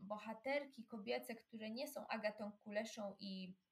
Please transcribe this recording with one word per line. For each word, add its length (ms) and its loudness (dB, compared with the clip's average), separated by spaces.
bohaterki 840 0
kobiece, 480 0
które 360 -6
nie 180 0
są 180 -2
Agatą 460 2
Kuleszą 680 0
i, 340 -2